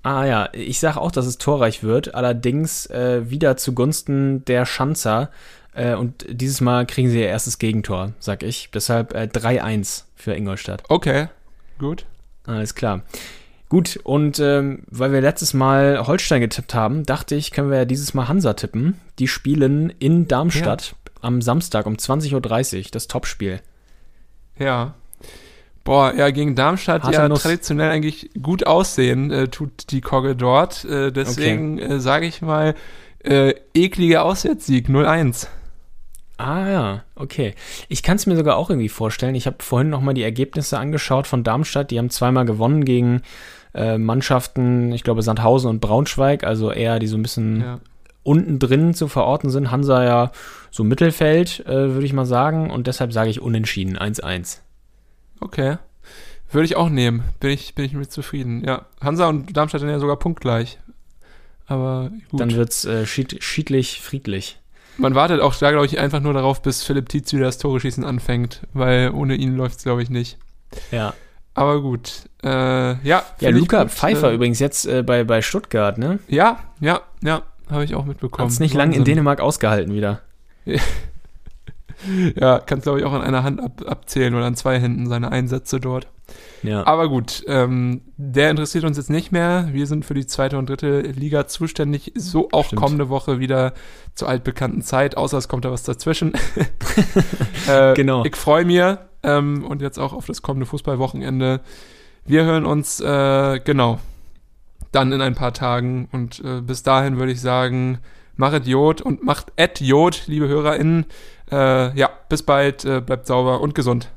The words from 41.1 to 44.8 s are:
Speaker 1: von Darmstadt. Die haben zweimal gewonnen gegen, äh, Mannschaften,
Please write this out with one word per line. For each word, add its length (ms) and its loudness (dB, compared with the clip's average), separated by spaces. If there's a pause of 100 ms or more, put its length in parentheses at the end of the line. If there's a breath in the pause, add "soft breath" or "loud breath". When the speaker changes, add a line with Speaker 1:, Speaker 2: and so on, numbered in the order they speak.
Speaker 1:
von 160 0
Darmstadt. 480 0
Die 60 -2
haben 140 0
zweimal 340 2
gewonnen 400 2
gegen, 360 4 (540 loud breath)
äh, 220 0
Mannschaften, 960 0